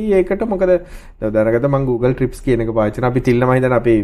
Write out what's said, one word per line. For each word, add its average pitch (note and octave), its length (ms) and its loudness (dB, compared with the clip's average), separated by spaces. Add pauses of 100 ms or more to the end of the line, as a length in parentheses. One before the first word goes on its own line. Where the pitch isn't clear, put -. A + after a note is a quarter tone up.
(120)
ඒකට F#3+ 320 0
මොකද G3+ 220 -2
දැන් F3+ 160 2 (400)
උදාහරණකට A2 460 0
මම C#3 180 0
Google B2 280 0
Trips B2 280 -4
කියන A#2+ 200 0
එක A2+ 100 -4
පාවිච්චි G#2+ 280 -2
කරනවා. B2 120 0
අපි B2+ 100 -2
තිල්ලම B2 300 2
හිතන B2+ 260 2
අපි, A#2 260 2